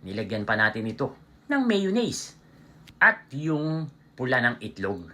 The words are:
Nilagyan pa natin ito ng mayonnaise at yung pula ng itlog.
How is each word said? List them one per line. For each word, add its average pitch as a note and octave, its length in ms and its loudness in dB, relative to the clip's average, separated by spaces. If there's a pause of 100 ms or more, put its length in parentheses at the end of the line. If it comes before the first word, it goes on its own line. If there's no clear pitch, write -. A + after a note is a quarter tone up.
Nilagyan G#2 400 -4
pa G#2+ 160 0
natin A2 260 2
ito A2+ 300 -4 (320)
ng C#4 160 2
mayonnaise G#3 720 0 (640)
at G#3+ 320 4
yung D#3 560 -2 (320)
pula B2+ 240 2
ng A#2+ 160 0
itlog. F#2+ 540 -6